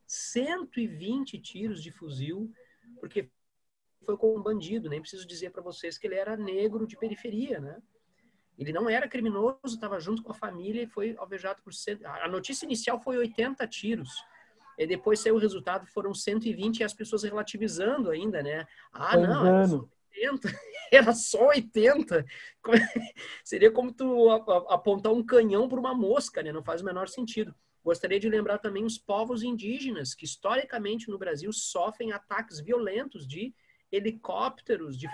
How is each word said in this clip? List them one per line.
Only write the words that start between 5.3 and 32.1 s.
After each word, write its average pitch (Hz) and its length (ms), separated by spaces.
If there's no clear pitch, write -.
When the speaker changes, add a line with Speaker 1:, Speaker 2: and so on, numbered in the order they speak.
Speaker 1:
pra 185 120
vocês 170 360
que - 80
ele 190 80
era 208 240
negro 208 480
de 220 100
periferia, 220 640
né? 147 160
Ele 147 160
não 214 160
era 254 180
criminoso, 226 720
tava 202 220
junto 214 220
com 220 100
a - 20
família 208 500
e - 20
foi 220 320
alvejado 190 440
por... 180 120
Cento... 208 320
A 165 200
notícia 190 380
inicial 233 340
foi 254 200
oitenta 233 480
tiros. 202 440
E 156 80
depois 185 340
saiu 220 140
o 226 40
resultado, 190 480
foram 196 280
cento 220 320
e 214 80
vinte, 220 260
e 220 40
as 208 100
pessoas 214 300
relativizando 208 840
ainda, 175 320
né? 151 240
"Ah, 160 220
Speaker 2:
Foi 175 140
Speaker 1:
não, 180 200
era 190 200
só 170 80
Speaker 2:
engano. 131 160
Speaker 1:
oitenta." 254 340
<laughs> - 280
Era 240 200
só 226 360
oitenta? 226 760
<laughs> 226 520
Seria - 280
como 247 200
tu 240 380
a-, 220 60
a-, 190 400
apontar 208 360
um 240 80
canhão 226 480
pra 254 120
uma 262 120
mosca, 220 520
né? 151 80
Não 156 100
faz 170 180
o 190 40
menor 185 240
sentido. 220 440
Gostaria 175 380
de 220 80
lembrar 208 300
também 202 260
os 226 120
povos 220 460
indígenas, 226 720
que - 100
historicamente 226 880
no 196 80
Brasil 180 340
sofrem 214 600